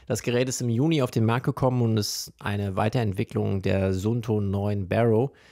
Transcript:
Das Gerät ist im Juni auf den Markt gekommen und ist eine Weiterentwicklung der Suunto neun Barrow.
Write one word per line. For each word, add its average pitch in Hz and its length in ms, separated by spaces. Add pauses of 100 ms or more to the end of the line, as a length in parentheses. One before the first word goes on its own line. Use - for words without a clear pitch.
Das 113 160
Gerät 123 260
ist 127 120
im 123 80
Juni 139 340
auf 127 80
den 113 140
Markt 117 220
gekommen 127 360
und 113 140
ist - 420
eine 101 380
Weiterentwicklung 104 880
der 98 300
Suunto 107 480
neun 101 480
Barrow. 113 420 (220)